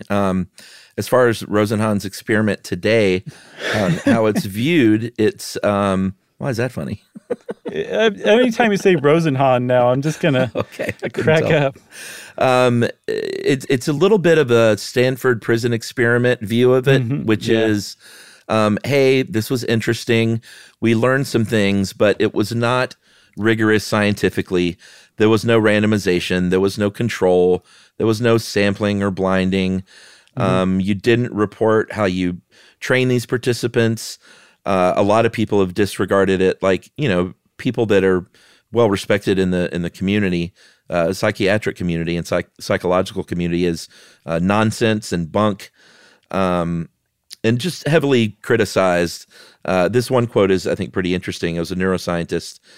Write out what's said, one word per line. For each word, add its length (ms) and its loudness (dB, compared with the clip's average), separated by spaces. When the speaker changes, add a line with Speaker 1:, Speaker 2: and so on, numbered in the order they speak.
Speaker 1:
Um, 400 -2
as 100 -6
far 220 4
as 140 -2
Rosenhan's 640 0
experiment 580 -2
today, 600 0
um, 180 0
how 180 2
it's 200 0
Speaker 2:
<laughs> 20 -10
Speaker 1:
viewed, 720 0
it's, 440 -4
um, 520 0
why 100 -8
is 80 -4
that 160 -4
funny? 300 -10
<laughs> 60 -8
Speaker 2:
Uh, 400 -2
anytime 480 2
you 60 0
say 180 2
Rosenhan 680 2
now, 260 2
I'm 100 0
just 200 -4
gonna 320 0
Speaker 1:
<laughs> 40 -12
Okay, 460 -6
I 80 -4
couldn't 140 -4
Speaker 2:
crack 200 2
Speaker 1:
tell. 220 2
Speaker 2:
up. 100 -6
Speaker 1:
Um, 460 4
it's, 600 -2
it's 200 0
a 40 2
little 240 2
bit 220 4
of 120 2
a 280 4
Stanford 640 0
prison 320 0
experiment 680 0
view 320 2
of 160 2
it, 140 4
Speaker 2:
Mm-hmm. 240 -4
Speaker 1:
which 200 0
Speaker 2:
Yeah. 200 2
Speaker 1:
is, 320 -4
um, 360 2
hey, 380 4
this 280 -4
was 140 -4
interesting. 760 0
We 140 2
learned 320 2
some 180 0
things, 480 0
but 260 2
it 140 0
was 220 -2
not 420 -2
rigorous 480 2
scientifically. 920 0
There 100 4
was 160 2
no 160 4
randomization. 880 2
There 120 2
was 180 0
no 120 0
control. 760 0
There 80 0
was 160 0
no 160 4
sampling 640 -2
or 80 0
blinding. 720 0
Speaker 2:
Mm-hmm. 40 -4
Speaker 1:
Um, 380 0
you 140 -2
didn't 400 0
report 580 0
how 140 -2
you 340 -2
train 280 0
these 180 -2
participants. 920 -2
Uh, 280 2
a 60 2
lot 240 4
of 60 -2
people 280 -2
have 120 0
disregarded 720 0
it, 200 2
like, 340 0
you 120 -2
know, 240 0
people 300 -2
that 180 4
are 220 2
well 200 2
respected 480 0
in 120 2
the, 240 -2
in 80 -4
the 80 -4
community, 600 -2
uh, 220 0
psychiatric 640 -2
community 420 -4
and 80 -8
psych-, 240 -4
psychological 640 -2
community 420 -4
as, 220 -6
uh, 120 -4
nonsense 720 0
and 220 -6
bunk, 380 -2
um, 580 -2
and 160 0
just 300 -8
heavily 540 2
criticized. 840 0
Uh, 240 2
this 220 -2
one 160 2
quote 240 2
is, 160 0
I 80 -2
think, 180 -6
pretty 220 -2
interesting. 420 -6
It 40 -4
was 120 -6
a 40 -6
neuroscientist, 840 -4